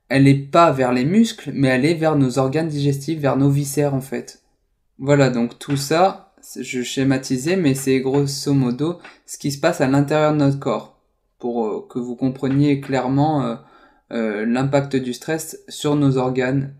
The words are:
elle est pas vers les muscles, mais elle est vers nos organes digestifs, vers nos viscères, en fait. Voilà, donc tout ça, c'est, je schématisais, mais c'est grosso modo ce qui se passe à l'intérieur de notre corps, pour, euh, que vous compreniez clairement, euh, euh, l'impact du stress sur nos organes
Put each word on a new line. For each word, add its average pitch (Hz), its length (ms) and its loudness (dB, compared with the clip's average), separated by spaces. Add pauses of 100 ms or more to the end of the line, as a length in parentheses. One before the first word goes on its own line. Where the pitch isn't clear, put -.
elle 139 200 4
est 139 60 8
pas 165 360 4
vers 131 220 0
les 127 120 2
muscles, 208 480 0
mais 135 140 0
elle 127 180 2
est 170 100 2
vers 156 200 0
nos 131 240 2
organes 143 300 0
digestifs, 143 500 -2
vers 135 180 0
nos 139 140 4
viscères, 143 440 0
en 131 60 -2
fait. - 420 -10 (560)
Voilà, 139 300 2
donc 120 300 -2
tout 143 180 -4
ça, - 640 0
c'est, - 220 -14
je 123 200 -6
schématisais, 135 720 -2
mais 147 180 2
c'est 135 240 0
grosso 139 560 0
modo 139 460 -2 (260)
ce - 100 -16
qui 147 140 -6
se 139 80 -6
passe 170 220 0
à 135 80 2
l'intérieur 151 460 2
de 151 40 0
notre 139 220 2
corps, 110 400 -6 (400)
pour, 117 260 -4
euh, 98 240 -6
que - 80 -10
vous 123 160 -6
compreniez 139 680 0
clairement, 139 600 0
euh, 117 120 -4 (580)
euh, 110 340 -4
l'impact 139 480 0
du 127 200 -2
stress - 540 -8
sur 147 280 -2
nos 139 200 2
organes 131 640 -2